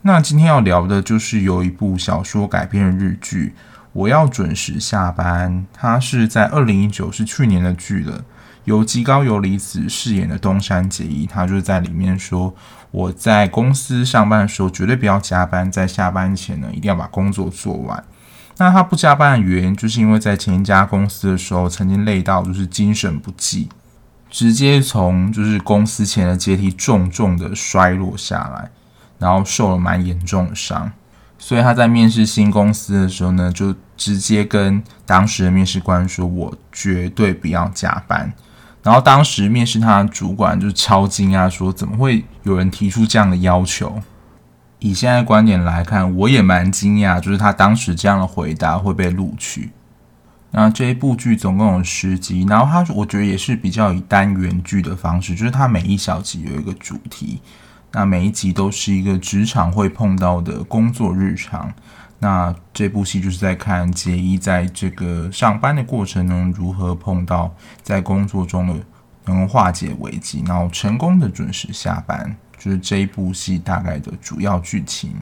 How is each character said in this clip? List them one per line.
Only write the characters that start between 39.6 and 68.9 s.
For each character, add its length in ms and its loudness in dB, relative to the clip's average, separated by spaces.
试 140 0
他 240 4
的 60 2
主 240 -6
管 260 0
就 140 0
超 340 2
惊 240 0
讶， 180 4
说： 240 -2
“怎 140 -6
么 100 -6
会 280 2
有 140 0
人 120 2
提 220 -2
出 160 2
这 100 0
样 140 4
的 60 0
要 280 4
求？” 380 -6
以 120 0
现 160 0
在 140 4
观 240 6
点 160 4
来 220 0
看， 320 0
我 120 2
也 140 6
蛮 300 4
惊 240 2
讶， 240 2
就 100 -4
是 80 0
他 140 2
当 240 4
时 180 -2
这 140 0
样 100 2
的 80 0
回 260 -4
答 240 -2
会 160 -2
被 160 0
录 300 -4
取。 320 -10
那 180 4
这 180 0
一 80 0
部 200 0
剧 220 0
总 200 -2
共 180 2
有 100 0
十 340 -4
集， 300 -2
然 100 4
后 80 4
它 260 0
我 140 -2
觉 120 -4
得 60 2
也 140 0
是 160 -2
比 160 -4
较 220 0
以 80 -2
单 340 2
元 300 -2
剧 180 -2
的 140 -6
方 260 -2
式， 140 -6
就 80 -4
是 80 0
它 160 2
每 140 2
一 140 0
小 240 -4
集 220 -10
有 180 -8
一 40 -8
个 100 -8
主 240 -14
题， 320 -10
那 120 -2
每 220 2
一 60 0
集 200 -2
都 160 0
是 240 -4
一 120 2
个 120 0
职 300 0
场 240 0
会 180 0
碰 280 0
到 240 0
的 240 -6
工 280 0
作 220 -2
日 220 -2
常。 360 -10
那 360 0
这 160 -2
部 160 -2
戏 160 -2
就 120 -2
是 40 -6
在 160 -2
看 380 -2
结 260 -4
衣 220 0
在 280 -2
这 240 -6
个 420 -6
上 260 0
班 160 0
的 80 -2
过 240 -4
程 220 -2
中 240 0
如 200 -6
何 220 -4
碰 320 -4
到 260 -2
在 180 -2
工 240 -2
作 220 -4
中 220 -2
的 60 -2